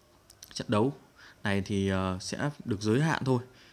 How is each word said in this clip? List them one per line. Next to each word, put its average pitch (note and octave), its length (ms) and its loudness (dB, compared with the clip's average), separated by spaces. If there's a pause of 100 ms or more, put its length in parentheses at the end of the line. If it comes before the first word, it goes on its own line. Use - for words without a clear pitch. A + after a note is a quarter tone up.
(540)
trận - 160 -8
đấu A#2 240 2 (500)
này G2 220 0
thì, G2 240 0
ờ, F#2+ 320 0
sẽ - 280 -4 (160)
được G2+ 160 -2
giới A2 200 4
hạn D#3+ 240 0
thôi, B2+ 180 2 (280)